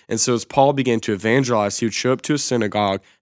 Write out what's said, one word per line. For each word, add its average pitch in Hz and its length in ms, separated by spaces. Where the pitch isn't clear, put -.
And 113 100
so 123 160
as 113 100
Paul 139 280
began 123 300
to 113 100
evangelize, 110 640
he 117 80
would 104 80
show 127 180
up 131 100
to 156 120
a 147 40
synagogue 104 640